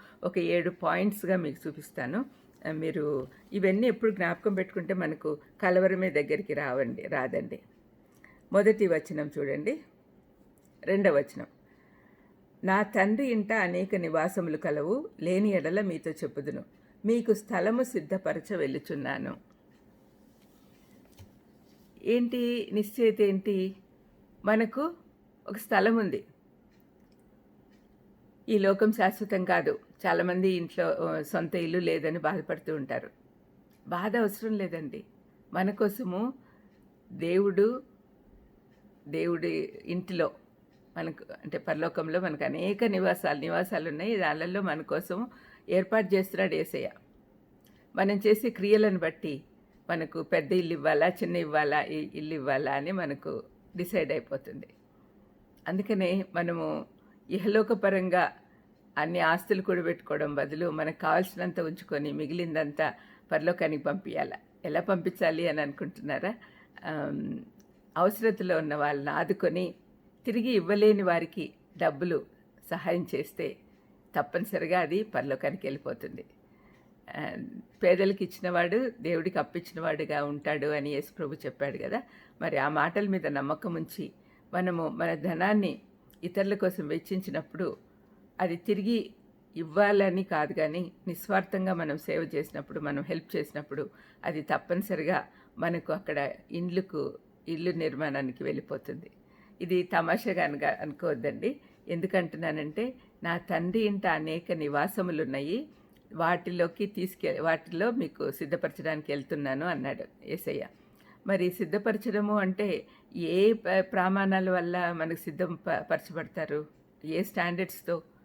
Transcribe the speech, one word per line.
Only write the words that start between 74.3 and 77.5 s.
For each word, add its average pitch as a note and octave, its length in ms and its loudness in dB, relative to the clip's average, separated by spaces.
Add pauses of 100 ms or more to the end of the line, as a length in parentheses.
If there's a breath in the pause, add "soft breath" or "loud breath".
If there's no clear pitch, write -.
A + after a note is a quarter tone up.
అది F3 240 2
పరలోకానికి C#3 640 -2
వెళ్ళిపోతుంది. - 580 -8 (840 soft breath)
ఆ, - 260 -8 (480)